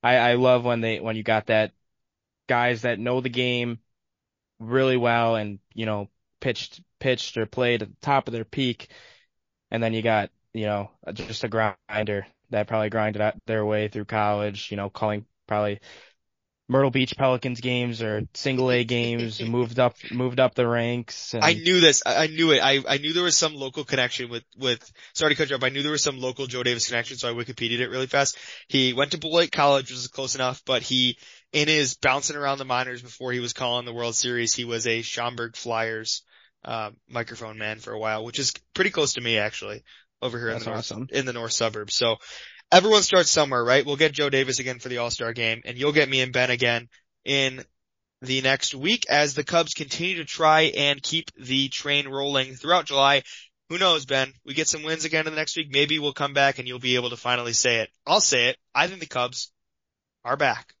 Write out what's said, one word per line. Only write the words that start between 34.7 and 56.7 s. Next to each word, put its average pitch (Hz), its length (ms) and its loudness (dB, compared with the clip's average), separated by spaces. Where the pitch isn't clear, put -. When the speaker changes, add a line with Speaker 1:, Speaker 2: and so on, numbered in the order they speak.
Speaker 2:
a 113 140 0
Schaumburg 120 540 -6
Flyers, 113 640 -4
uh, 110 260 -6
microphone 117 500 -8
man 107 200 -6
for 107 140 -12
a 110 60 -8
while, 107 260 -4
which 120 160 -6
is 127 120 0
pretty 190 160 2
close 151 220 0
to 127 80 -4
me, 117 180 0
actually, 104 460 -6
over 123 160 -4
here 117 120 -6
in 113 60 -4
Speaker 1:
That's 113 100 -8
Speaker 2:
the 117 60 -6
north, 107 100 -4
Speaker 1:
awesome. 117 320 -10
Speaker 2:
in 135 140 0
the 127 60 -6
north 117 200 -6
suburbs. 107 420 -2
So 113 220 0
everyone 202 300 8
starts 180 280 4
somewhere, 135 340 2
right? 127 220 4
We'll 143 100 -2
get 151 160 4
Joe 143 160 0
Davis 135 300 2
again 123 220 -8
for 131 80 -12
the 123 100 -6
All-Star 117 340 -4
game, 113 320 -2
and 123 140 -10
you'll 143 140 0
get 147 160 6
me 135 120 2
and 127 120 0
Ben 127 180 2
again 120 380 0
in 135 380 0
the 131 220 -2
next 135 320 0
week 185 340 -2
as 147 260 2
the 147 100 -2
Cubs 170 300 0
continue 165 420 -6
to 165 80 -8
try 156 380 4
and 143 380 2
keep 160 360 -4
the 131 320 0
train 143 400 -2
rolling 135 460 -2
throughout 160 320 2
July. 139 360 4
Who 170 100 -8
knows, 170 260 2
Ben? 135 280 0
We 139 100 -10
get 147 140 0
some 151 140 -4
wins 156 220 -4
again 156 220 0
in 160 60 -6
the 156 60 -6
next 156 180 -4
week. 160 140 -4
Maybe 147 300 2
we'll 147 120 -2
come 143 220 -4
back 139 240 2
and 123 80 -10
you'll 123 140 -10